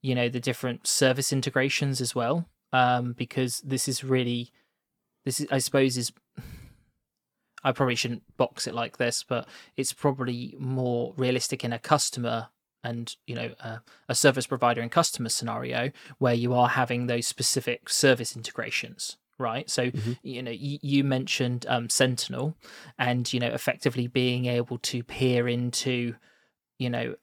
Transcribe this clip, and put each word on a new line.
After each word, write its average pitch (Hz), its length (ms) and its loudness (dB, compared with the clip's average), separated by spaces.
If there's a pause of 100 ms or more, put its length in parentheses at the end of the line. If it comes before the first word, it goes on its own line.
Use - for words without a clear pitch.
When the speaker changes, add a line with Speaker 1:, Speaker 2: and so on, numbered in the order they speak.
Speaker 1:
you 131 140 0
know, 120 120 2
the 123 120 -2
different 123 480 -4
service 131 440 4
integrations 135 680 0
as 120 140 -2
well, 131 320 0 (260)
um, 123 400 4
because 123 460 -4
this 135 280 -2
is 135 160 -2
really, 123 480 0 (760)
this 131 140 -2
is, 147 120 -4
I 135 80 4
suppose, 131 380 2
is, 120 140 -2 (1500)
I 135 80 2
probably 123 240 2
shouldn't - 400 -4
box - 320 0
it - 60 -8
like 117 240 -6
this, 120 260 0
but 120 240 -4 (300)
it's 135 160 -2
probably 127 640 -2
more 127 560 -2
realistic 127 480 0
in 117 80 -2
a 117 80 -4
customer 117 720 0 (340)
and, 117 320 -8 (100)
you 120 100 -8
know, 117 160 -6 (100)
uh, 113 160 -10 (320)
a 131 60 0
service 131 320 4
provider 120 340 2
and 117 100 -6
customer 135 380 0
scenario 123 640 -4 (260)
where 123 160 4
you 120 200 0
are 123 160 6
having 123 380 0
those 120 180 -2
specific - 640 -2
service 135 460 4
integrations, - 840 -8 (220)
right? 123 280 -4
So, 123 220 2
Speaker 2:
Mm-hmm. 113 220 -2 (100)
Speaker 1:
you 127 220 -10
know, 123 80 -8
y-, 143 300 -6
you 139 220 4
mentioned, 127 640 0
um, 117 220 0
Sentinel 127 640 0 (440)
and, 123 340 2
you 127 60 2
know, 120 80 0
effectively 120 580 0
being 123 400 0
able 120 340 0
to 123 240 -4
peer 123 440 2
into, 120 640 -2 (640)
you 123 140 -2
know, 120 320 -4